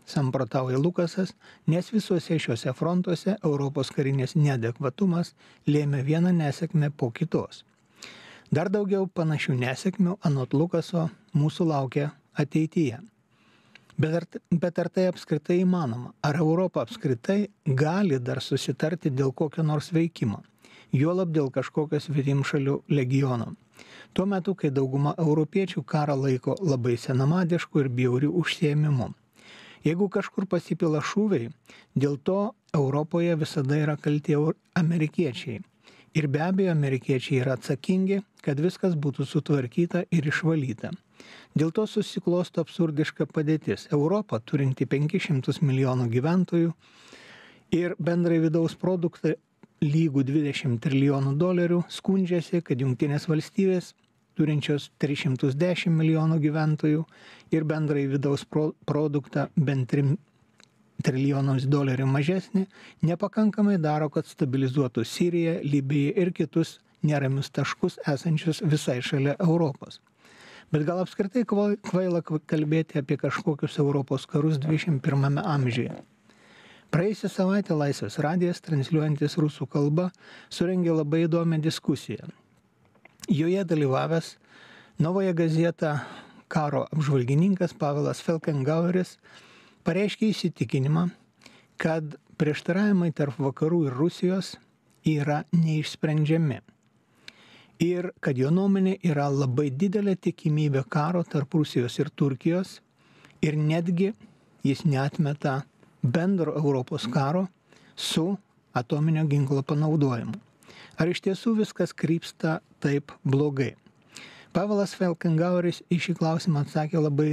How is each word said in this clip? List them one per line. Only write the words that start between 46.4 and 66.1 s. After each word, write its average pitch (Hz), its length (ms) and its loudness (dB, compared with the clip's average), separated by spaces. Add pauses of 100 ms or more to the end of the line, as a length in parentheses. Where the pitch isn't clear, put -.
ir 170 220 0
bendrai 170 420 2
vidaus 165 340 2
produktą 175 600 -2 (420)
lygų 147 500 2
dvidešimt 135 560 -2
trilijonų 139 560 2
dolerių, 175 480 2
skundžiasi, 175 760 0
kad 127 200 -2
Jungtinės 143 480 0
Valstijos, 180 640 0 (460)
turinčios 151 600 0
tris 143 260 -2
šimtus 135 340 0
dešimt 170 400 2
milijonų 160 440 2
gyventojų 156 600 0 (500)
ir 156 120 2
bendrai 151 440 0
vidaus 139 340 0
pro-, 156 280 -2 (140)
produktą 147 680 -2
bent 135 360 0
trim 143 260 2 (800)
trilijonams 135 720 4
dolerių 135 400 2
mažesnį, 180 540 2 (420)
nepakankamai 202 720 2
daro, 151 320 2
kad 156 160 -2
stabilizuotų 131 800 0
Siriją, 170 560 0
Libiją 143 560 0